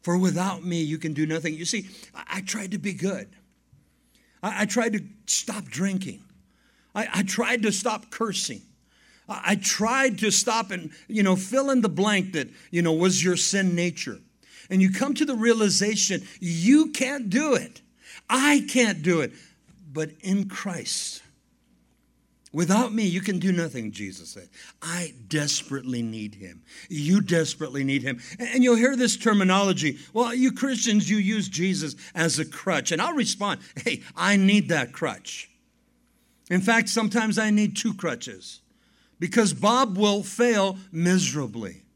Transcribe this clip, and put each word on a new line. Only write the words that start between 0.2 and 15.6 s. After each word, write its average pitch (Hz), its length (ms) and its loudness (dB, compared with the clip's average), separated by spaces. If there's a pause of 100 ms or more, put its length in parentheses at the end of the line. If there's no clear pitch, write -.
me, 170 200 -2
you 156 160 -4
can 156 160 -6
do 151 120 0
nothing. 160 280 -4
You 160 100 -10
see, 190 240 -6 (260)
I, 76 100 -14 (100)
I 190 80 -6
tried 196 280 -8
to 202 80 -6
be 185 140 -6
good. 151 360 -6 (1120)
I, 202 220 -4
I 208 40 0
tried 226 260 0
to 208 80 -2 (260)
stop - 380 -4
drinking. 180 580 -4 (720)
I, 214 180 -4
I 196 120 0
tried 220 380 -2
to 214 100 2
stop 214 400 -4
cursing. 180 500 -6 (680)
I, 202 160 -10
I 196 120 4
tried 226 640 0
to 214 100 2
stop 226 400 0
and, 170 220 -10 (160)
you 214 160 2
know, 185 100 6
fill 247 360 0
in 262 100 4
the 226 80 2
blank 190 460 0
that, 196 160 -2 (200)
you 175 120 0
know, 165 100 2
was 165 320 2
your 180 120 2
sin 190 380 0
nature. 170 460 -4 (500)
And 185 100 4
you 190 120 6
come 269 220 0
to 302 100 0
the 285 100 -2
realization, 214 880 2 (160)